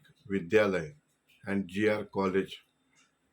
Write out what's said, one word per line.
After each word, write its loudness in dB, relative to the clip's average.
विद्यालय 2
and -2
जीआर 0
कॉलेज 0